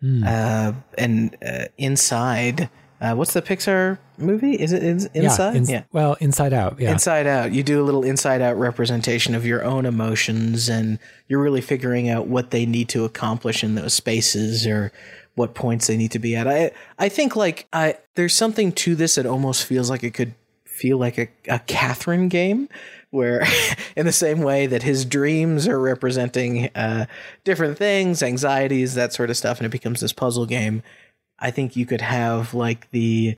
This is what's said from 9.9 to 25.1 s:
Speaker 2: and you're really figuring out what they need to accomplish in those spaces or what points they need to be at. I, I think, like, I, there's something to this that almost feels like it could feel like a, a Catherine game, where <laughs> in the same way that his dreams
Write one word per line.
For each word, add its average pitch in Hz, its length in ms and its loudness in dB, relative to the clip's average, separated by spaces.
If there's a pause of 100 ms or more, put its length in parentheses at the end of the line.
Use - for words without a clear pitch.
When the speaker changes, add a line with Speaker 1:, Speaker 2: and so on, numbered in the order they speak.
Speaker 2:
and 113 300 0 (300)
you're 139 140 2
really 143 180 2
figuring 123 480 -2
out 117 200 0
what 123 220 0
they 120 160 0
need 117 240 0
to 113 140 0
accomplish 113 600 -2
in 107 100 0
those 107 200 -2
spaces 113 720 0
or 107 260 0 (420)
what 117 200 -2
points 117 320 -2
they 110 100 0
need 113 160 0
to 120 60 -2
be 117 180 -2
at. 117 100 -2
I, 147 240 2 (280)
I 196 100 2
think, 254 280 0
like, 185 360 0
I, 156 240 0 (180)
there's 175 200 0
something 220 380 2
to 170 220 0
this 160 220 2
that 131 100 0
almost 131 380 0
feels 127 260 0
like 127 140 -2
it 117 100 -6
could 117 200 -4 (300)
feel - 320 0
like 123 220 0
a, 117 100 -2 (200)
a 120 120 0
Catherine 170 680 -2
game, 190 400 0 (420)
where 120 340 2 (260)
<laughs> - 260 -8
in 156 100 0
the 165 60 2
same 156 300 2
way 139 240 2
that 123 180 0
his 135 200 0
dreams 151 640 2